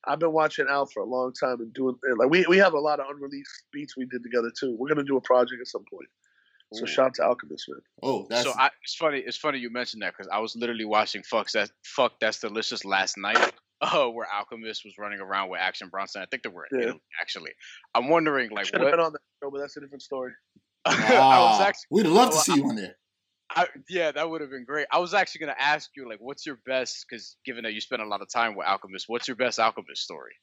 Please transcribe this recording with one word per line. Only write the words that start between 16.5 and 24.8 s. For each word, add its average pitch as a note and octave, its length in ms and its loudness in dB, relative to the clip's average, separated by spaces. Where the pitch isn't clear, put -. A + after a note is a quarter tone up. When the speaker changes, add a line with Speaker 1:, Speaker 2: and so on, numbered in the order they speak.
Speaker 2:
were E2+ 200 -16
in C3 80 -2
Speaker 1:
Yeah. A#2+ 80 0
Speaker 2:
Italy, F#2+ 140 -6
actually. F2 300 -8
I'm A#2+ 140 2
wondering, D3 420 2
like, G#2 160 -4
Speaker 1:
Should've - 160 0
Speaker 2:
what F3+ 80 6
Speaker 1:
been E3+ 100 4
on E3 120 2
that D3 80 -12
show, C#3 80 -8
but C#3 100 -10
that's C#3+ 160 -10
a D3 40 -14
different C#3 220 -18
story. B2+ 300 -8
Speaker 2:
<laughs> - 260 -20
I E3 80 2
was A#2+ 680 8
Speaker 3:
Ah, G2 60 6
Speaker 2:
actually, - 240 -2
Speaker 3:
we'd F#3+ 160 4
love A3 240 8
to - 60 0
Speaker 2:
well, D#3 80 4
Speaker 3:
see - 80 2
Speaker 2:
I, D#3 40 6
Speaker 3:
you C3+ 120 4
on A2 80 -2
there. G2 200 -8
Speaker 2:
I, F3 160 2
yeah, E3+ 240 0
that D3+ 160 -2
would D#3+ 120 -6
have C#3+ 100 -8
been C3 140 -12
great. C#3+ 280 -4